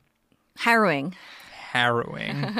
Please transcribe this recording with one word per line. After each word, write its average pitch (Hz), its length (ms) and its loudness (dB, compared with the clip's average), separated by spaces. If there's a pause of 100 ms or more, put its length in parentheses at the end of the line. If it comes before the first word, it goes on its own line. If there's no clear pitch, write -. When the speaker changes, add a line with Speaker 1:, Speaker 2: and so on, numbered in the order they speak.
(580)
Speaker 1:
Harrowing. 196 580 2 (340)
Speaker 2:
harrowing. 120 920 -2 (160)